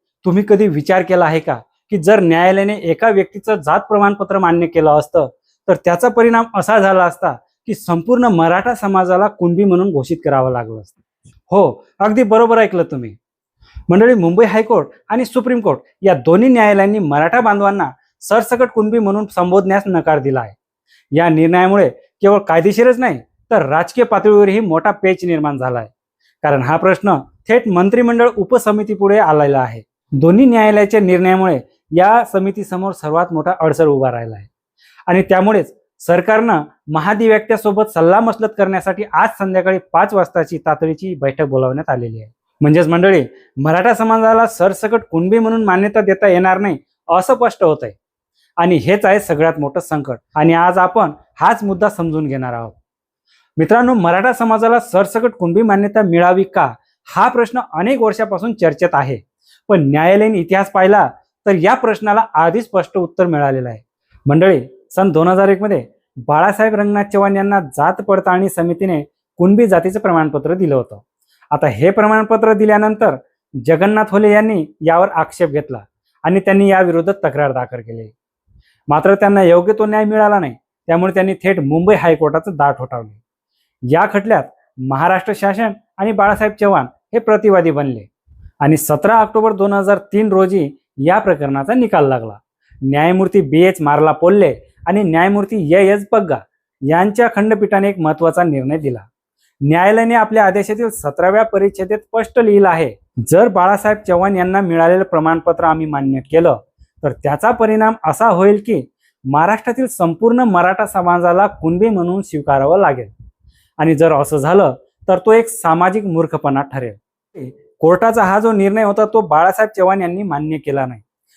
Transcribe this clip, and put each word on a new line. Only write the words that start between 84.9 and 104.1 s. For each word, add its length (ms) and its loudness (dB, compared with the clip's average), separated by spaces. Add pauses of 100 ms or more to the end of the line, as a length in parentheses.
शासन 360 -4 (260)
आणि 140 -4
बाळासाहेब 480 0
चव्हाण 260 2 (280)
हे 60 -2
प्रतिवादी 520 2
बनले 340 -6 (540)
आणि 180 2
सतरा 380 0
ऑक्टोबर 380 0
दोन 200 -2
हजार 240 0 (160)
तीन 180 0
रोजी 380 0 (300)
या 200 2
प्रकरणाचा 540 -2
निकाल 340 0
लागला. 300 -6 (440)
न्यायमूर्ती 600 0
बीएच 400 2
मारला 300 2
पोल्ले 420 2 (340)
आणि 160 0
न्यायमूर्ती 540 0 (160)
ए 120 4
एस 260 0
बग्गा 260 0 (440)
यांच्या 540 0
खंडपीठाने 540 0
एक 100 -6
महत्त्वाचा 440 0
निर्णय 340 -2
दिला. 220 -6 (600)
न्यायालयाने 540 2
आपल्या 300 2
आदेशातील 460 -2
सतराव्या 520 0
परिच्छेदेत 560 -4
स्पष्ट 400 -4
लिहिलं 300 4
आहे, 240 -2 (280)
"जर 260 4
बाळासाहेब 500 0 (100)
चव्हाण 280 0